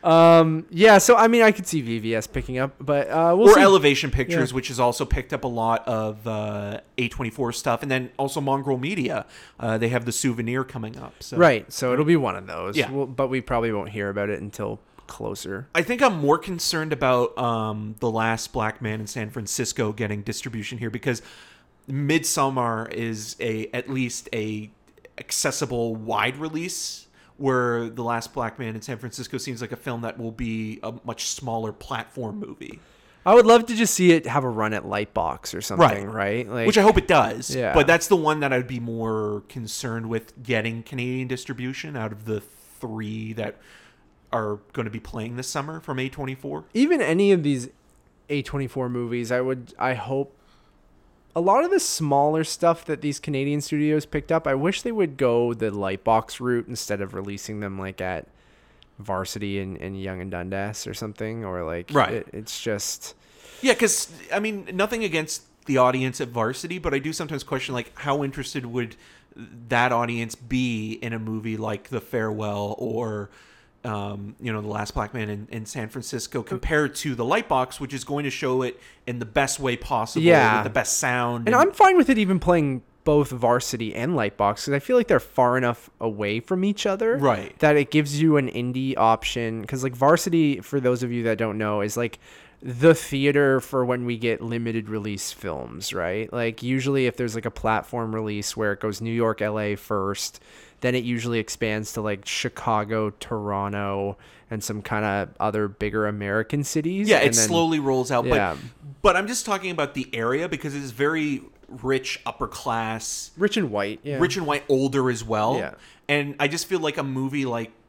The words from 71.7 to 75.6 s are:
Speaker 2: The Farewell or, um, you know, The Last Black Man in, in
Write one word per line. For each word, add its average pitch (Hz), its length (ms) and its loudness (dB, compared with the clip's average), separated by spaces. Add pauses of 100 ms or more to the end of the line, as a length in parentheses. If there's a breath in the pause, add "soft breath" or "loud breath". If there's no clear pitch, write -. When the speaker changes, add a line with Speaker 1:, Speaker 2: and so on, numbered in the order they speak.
Speaker 2:
The 120 100 -4
Farewell 107 800 -4
or, 110 520 -4 (540 soft breath)
um, 101 560 -8
you 117 120 -6
know, 107 80 -4
The 104 80 -8
Last 104 260 -6
Black 107 200 -4
Man 107 160 -4
in, 104 200 -8
in 110 160 -8